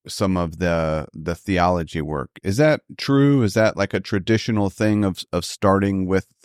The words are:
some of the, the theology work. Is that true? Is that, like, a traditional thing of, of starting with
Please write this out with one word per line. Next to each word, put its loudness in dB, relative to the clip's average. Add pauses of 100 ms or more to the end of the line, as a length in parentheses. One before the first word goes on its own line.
some -2
of -4
the, 0
the -8
theology -2
work. -6 (120)
Is -2
that 2 (160)
true? 2
Is 0
that, 2
like, -2
a -2
traditional 0
thing 0
of, -4
of -4
starting 0
with 0 (180)